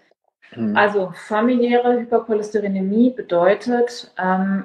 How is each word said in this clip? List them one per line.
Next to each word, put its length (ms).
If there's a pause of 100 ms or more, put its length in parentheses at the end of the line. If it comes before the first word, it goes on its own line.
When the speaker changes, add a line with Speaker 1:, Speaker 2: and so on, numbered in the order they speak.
(560)
Speaker 1:
Mhm. 220
Speaker 2:
Also 360
familiäre 840
Hypercholesterinämie 1120
bedeutet, 1080
ähm, 460